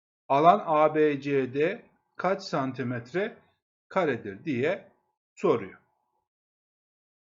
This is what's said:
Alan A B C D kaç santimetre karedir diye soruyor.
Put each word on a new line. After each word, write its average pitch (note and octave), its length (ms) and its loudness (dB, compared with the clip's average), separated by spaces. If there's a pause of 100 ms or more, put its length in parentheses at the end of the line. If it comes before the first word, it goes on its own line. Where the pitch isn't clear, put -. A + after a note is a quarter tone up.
(280)
Alan E3 380 4
A D#3 280 4
B D3+ 260 2
C C3+ 340 -2
D E3+ 320 -2 (300)
kaç F#3+ 260 -2
santimetre C3 960 -6 (500)
karedir A#2 560 -4
diye D3 480 -4 (420)
soruyor. A2 440 -2 (1400)